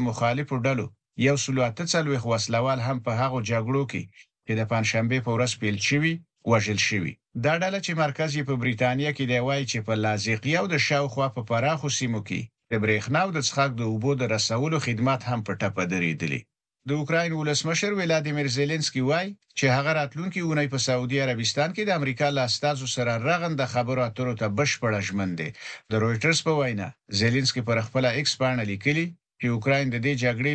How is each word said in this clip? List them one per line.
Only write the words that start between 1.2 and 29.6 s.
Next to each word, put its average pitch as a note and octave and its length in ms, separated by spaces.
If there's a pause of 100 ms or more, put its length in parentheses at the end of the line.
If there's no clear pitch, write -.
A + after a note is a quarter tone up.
یو C#3+ 180
سلو C3 240
اته C#3 240
څلوېښت C#3 380
وسلوال A#2+ 560
هم C3 200
په A#2+ 140
هغو C3 180 (120)
جګړو A#2+ 400
کې F2 120 (440)
چې A2+ 120
د A2+ 120
پنجشنبې A2+ 560
په A#2+ 100
ورځ A#2 240
پیل G#2 180 (100)
شوي، D#3+ 260 (360)
وژل G#2+ 380
شوي. F#2 240 (320)
دا D3 80 (100)
ډله G3 220
چې F3 80 (100)
مرکز D3+ 340
یې D3 120
په C#3 140
بریتانیا B2+ 540
کې C3+ 140
دی، B2 160
وایي C#3 240
چې A#2 160
په A2+ 80 (100)
لاذقیه G#2+ 560
او G3+ 120
د D#3 40 (100)
شاوخوا C#3 400 (100)
په B2 140
پراخو C#3 380 (100)
سیمو A#2 300
کې F2+ 120 (300)
د A#2 120
برېښنا A2 420
او G3 100
د D3+ 140
څښاک C#3 280
د A#2 140
اوبو A2 300
د - 20 (120)
رسولو C3+ 520
خدمات A#2+ 340 (100)
هم A#2+ 160
په G2 140
ټپه F#2+ 320
درېدلي. D#2+ 480 (460)
د C3 120
اوکراین E3 340
ولسمشر D#3 640
ولادیمیر D3+ 600
زیلنسکي C#3+ 520
وایي E3+ 220 (280)
چې C#3 80 (100)
هغه C#3+ 240
راتلونکي E3 420
اونۍ D3+ 320
په C3+ 120
سعودي B2+ 380
عربستان B2+ 480
کې G#3+ 120
د G#3 140
امریکا C3+ 320
له C#3 180
استازو C3+ 380 (100)
سره A#2+ 160 (160)
رغنده E3 460
خبرو B2 340
اترو B2 320
ته A2 60 (100)
بشپړه A2+ 500
ژمن F#2+ 320
دی. D#2+ 120 (400)
د - 20 (100)
رویټرز A#2 440
په D#3+ 120
وینا، A#2 300 (320)
زیلنسکي B2 480
پر A2+ 180
خپله B2+ 260
ایکس C#3+ 280
پاڼه B2+ 320
لیکلي D3 340 (340)
چې C3 140
اوکراین C3+ 360